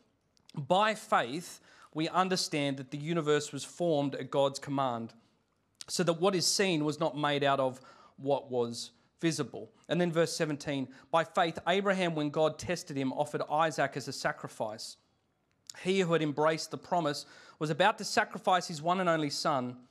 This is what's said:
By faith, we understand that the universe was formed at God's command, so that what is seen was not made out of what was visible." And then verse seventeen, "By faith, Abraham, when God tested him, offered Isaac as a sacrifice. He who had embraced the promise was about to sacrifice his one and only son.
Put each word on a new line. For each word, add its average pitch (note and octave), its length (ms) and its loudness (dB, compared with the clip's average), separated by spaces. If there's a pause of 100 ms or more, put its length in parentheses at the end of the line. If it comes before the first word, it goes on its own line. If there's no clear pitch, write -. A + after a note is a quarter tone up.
(560)
By F#3+ 380 2
faith, E3+ 680 -2 (340)
we D#3+ 140 0
understand D#3+ 680 0
that C3+ 140 -12
the D3+ 80 -8
universe D3 540 0
was C#3 120 -8
formed C#3+ 520 0
at C3+ 140 -8
God's C#3 280 2
command, B2+ 560 -4 (760)
so - 160 -2
that E3 100 4
what F#3 200 2
is E3 120 0
seen F3 380 2
was D3+ 160 -2
not D3 160 0
made D3 260 0
out C#3 180 4
of C3 200 -2 (380)
what C3+ 340 -2
was A#2+ 380 -2 (300)
visible." C#3+ 520 -4 (160)
And E3+ 120 0
then F3 120 2
verse D#3+ 240 0
seventeen, C#3+ 520 -2 (220)
"By E3 140 4
faith, E3+ 420 0
Abraham, F#3+ 480 0
when D3 160 0
God D3+ 260 2
tested E3+ 400 -6
him, C3 160 0
offered C#3+ 380 -2
Isaac D3+ 460 0
as C#3 100 -6
a C3+ 60 -8
sacrifice. - 840 -8 (840)
He F#3+ 160 2
who E3+ 140 4
had D#3+ 100 4
embraced D#3 480 2
the C#3+ 80 -8
promise D#3 480 -2 (320)
was D#3 100 -2
about F3+ 300 4
to G#3 60 -8
sacrifice G3 640 2
his D#3+ 120 -8
one F3 200 2
and F3+ 80 2
only D#3 200 2
son. B2+ 480 -2 (140)